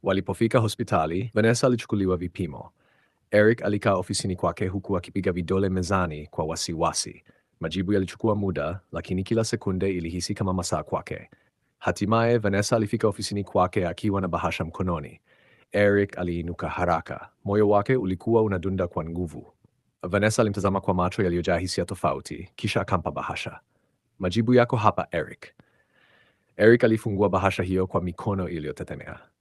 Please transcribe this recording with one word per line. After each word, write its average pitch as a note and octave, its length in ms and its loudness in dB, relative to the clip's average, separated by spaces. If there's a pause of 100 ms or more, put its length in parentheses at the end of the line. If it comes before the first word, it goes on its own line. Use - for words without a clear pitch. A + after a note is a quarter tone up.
Walipofika G2 560 2
hospitali, G2 720 0
Vanessa A2+ 340 4
alichukuliwa G2 500 0
vipimo. F2 540 -8 (600)
Eric G#2+ 340 4
alikaa G#2 280 0
ofisini F#2 420 -2
kwake F#2+ 320 -2
huku F#2+ 300 -4
akipiga F#2+ 340 -2
vidole F#2 380 0
mezani F2+ 580 -2
kwa - 180 -4
wasiwasi. E2 760 -4 (360)
Majibu F2+ 340 -2
yalichukua G#2 420 0
muda, F#2+ 440 -2 (120)
lakini F2+ 320 -4
kila A2+ 200 0
sekunde G2 480 -2
ilihisi F2 420 -4
kama G2 200 0
masaa F2 300 -2
kwake. - 460 -8 (500)
Hatimaye, A#2 580 2
Vanessa G#2 380 2
alifika A2 320 0
ofisini G2+ 360 -2
kwake F#2 440 0
akiwa G2 340 -2
na F#2 60 -2
bahasha E2+ 360 -2
mkononi. E2 560 -4 (520)
Eric G2+ 460 2
aliinuka F2 520 -4
haraka. - 600 -2 (160)
Moyo G2+ 240 4
wake G2+ 260 4
ulikuwa A2 460 2
unadunda F#2+ 460 0
kwa E2 180 -6
nguvu. E2 480 -8 (480)
Vanessa G2+ 400 2
alimtazama G2 400 2
kwa G2 120 0
macho F2+ 300 0
yaliyojaa F2 340 0
hisia F2+ 280 -2
tofauti, D#2 680 -6
kisha G#2 260 -2
akampa F2+ 300 -2
bahasha. - 480 -8 (600)
"Majibu A2 340 2
yako A#2+ 220 6
hapa, G#2 360 2
Eric." - 420 -6 (1040)
Eric A#2 260 8
alifungua G#2+ 460 2
bahasha F#2+ 340 0
hiyo F#2 240 0
kwa - 140 -2
mikono F2+ 480 -4
iliyotetemea. D2+ 720 -10 (220)